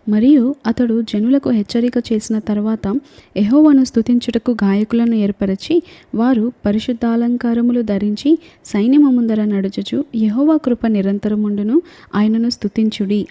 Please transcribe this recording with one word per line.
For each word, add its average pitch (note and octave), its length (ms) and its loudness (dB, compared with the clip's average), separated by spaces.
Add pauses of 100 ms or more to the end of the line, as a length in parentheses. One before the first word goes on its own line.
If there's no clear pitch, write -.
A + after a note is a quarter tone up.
"మరియు B3 460 4 (120)
అతడు A#3 360 0
జనులకు A#3+ 480 0
హెచ్చరిక A#3 420 0 (200)
చేసిన A3 260 -2
తర్వాత G#3+ 480 -4 (500)
యెహోవాను C4+ 480 4
స్తుతించుటకు A#3+ 680 -2
గాయకులను A3 640 0
ఏర్పరచి, G#3 680 -2 (320)
వారు A#3 380 0 (140)
పరిశుద్ధాలంకారములు A#3 1160 0
ధరించి G#3 560 0 (260)
సైన్యము C4 460 2
ముందర A3 340 0
నడుచుచు, G3+ 600 -4 (100)
'యెహోవా A#3 420 0
కృప A#3+ 300 -2
నిరంతరముండును, G#3 960 0 (320)
ఆయనను A3 360 0
స్తుతించుడి' G#3 800 -2